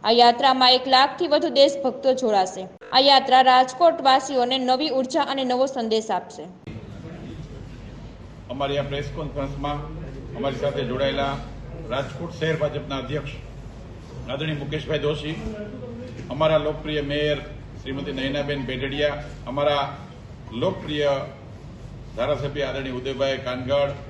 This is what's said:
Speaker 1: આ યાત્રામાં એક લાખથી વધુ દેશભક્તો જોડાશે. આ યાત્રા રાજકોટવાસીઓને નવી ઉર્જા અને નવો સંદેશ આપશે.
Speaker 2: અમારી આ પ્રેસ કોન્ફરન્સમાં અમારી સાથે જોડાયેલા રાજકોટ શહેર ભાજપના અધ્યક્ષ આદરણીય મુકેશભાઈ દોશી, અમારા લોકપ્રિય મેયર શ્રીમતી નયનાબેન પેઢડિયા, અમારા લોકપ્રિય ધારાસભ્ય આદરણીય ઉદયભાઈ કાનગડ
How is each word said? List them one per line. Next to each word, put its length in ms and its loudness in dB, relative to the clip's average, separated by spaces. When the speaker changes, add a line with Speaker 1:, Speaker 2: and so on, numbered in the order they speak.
Speaker 1:
આ 80 4
યાત્રામાં 600 8
એક 160 4
લાખથી 400 4
વધુ 220 4
દેશભક્તો 640 4
જોડાશે. 480 2
આ 80 6
યાત્રા 420 8
રાજકોટવાસીઓને 1160 6
નવી 300 2
ઉર્જા 420 0
અને 120 -2
નવો 220 2
સંદેશ 460 -2
આપશે. 340 -4
Speaker 2:
અમારી 280 -2
આ 60 0
પ્રેસ 320 -4
કોન્ફરન્સમાં 680 -6
અમારી 260 -4
સાથે 220 -2
જોડાયેલા 520 -2
રાજકોટ 500 -4
શહેર 180 0
ભાજપના 400 -2
અધ્યક્ષ 380 -6
આદરણીય 260 -4
મુકેશભાઈ 440 -4
દોશી, 360 -2
અમારા 280 4
લોકપ્રિય 440 0
મેયર 360 0
શ્રીમતી 420 -6
નયનાબેન 460 -2
પેઢડિયા, 560 -2
અમારા 380 2
લોકપ્રિય 600 0
ધારાસભ્ય 480 -2
આદરણીય 280 -4
ઉદયભાઈ 460 -2
કાનગડ 580 0